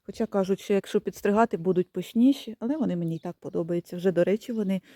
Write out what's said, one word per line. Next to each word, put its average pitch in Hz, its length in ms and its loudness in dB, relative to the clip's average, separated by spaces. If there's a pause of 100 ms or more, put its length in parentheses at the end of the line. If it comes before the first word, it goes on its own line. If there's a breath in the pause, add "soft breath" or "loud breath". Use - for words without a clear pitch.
Хоча 220 200 -6
кажуть, 190 340 0
що - 140 -2
якщо 196 280 0
підстригати, 208 560 2
будуть 180 340 0
пишніші, 233 680 2
але 254 180 -4
вони 190 180 0
мені 170 200 -2
і 160 40 -8
так 175 200 -10
подобаються. 175 580 -4
Вже, 185 140 2
до 175 120 4
речі, 208 300 -2
вони, 190 280 -2 (140)